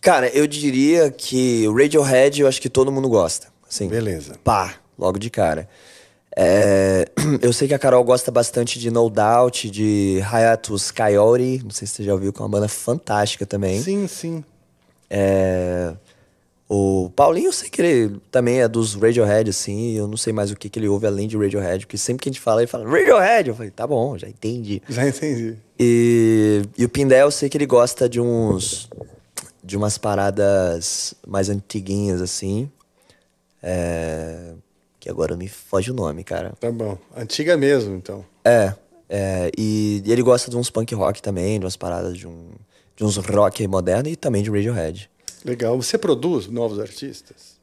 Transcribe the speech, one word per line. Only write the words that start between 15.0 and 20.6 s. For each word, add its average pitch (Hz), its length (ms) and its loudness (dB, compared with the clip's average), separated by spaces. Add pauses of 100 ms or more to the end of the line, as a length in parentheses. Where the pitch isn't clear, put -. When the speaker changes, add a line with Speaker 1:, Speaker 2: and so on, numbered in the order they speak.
Speaker 1:
É, 92 840 0 (760)
o 98 460 2
Paulinho, 165 340 4
eu 370 40 -2
sei - 180 -8
que - 100 -6
ele 123 400 2 (120)
também 123 280 2
é 120 80 4
dos 110 260 -2
Radiohead, 107 540 2
assim, 104 440 -6
e 110 40 -4
eu 104 120 -4
não 107 80 -8
sei 113 160 -4
mais 104 180 -2
o 101 60 -8
que, - 120 -14